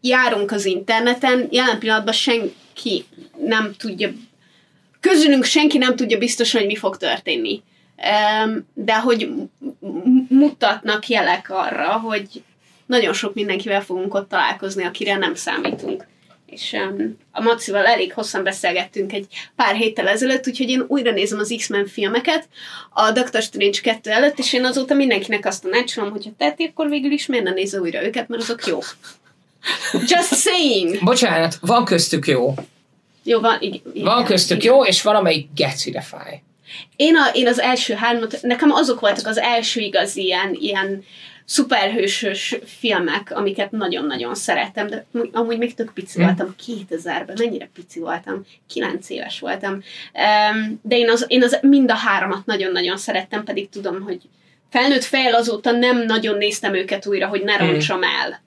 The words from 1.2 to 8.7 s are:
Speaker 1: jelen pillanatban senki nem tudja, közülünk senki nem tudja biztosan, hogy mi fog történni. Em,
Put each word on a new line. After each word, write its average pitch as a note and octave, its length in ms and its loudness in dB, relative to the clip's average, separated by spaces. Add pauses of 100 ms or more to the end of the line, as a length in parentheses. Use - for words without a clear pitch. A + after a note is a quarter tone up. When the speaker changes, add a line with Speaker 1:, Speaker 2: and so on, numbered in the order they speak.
Speaker 1:
jelen B3 280 2
pillanatban A3 340 0
senki - 920 -2 (400)
nem A3 320 0
tudja, G3 320 -6 (880)
közülünk D4+ 440 6
senki D4+ 340 4
nem B3+ 180 2
tudja A3+ 220 0
biztosan, A#3 420 0
hogy G3+ 100 2
mi G#3 60 -2
fog F#3+ 220 -4
történni. E3 640 -4 (340)
Em, G#3+ 800 0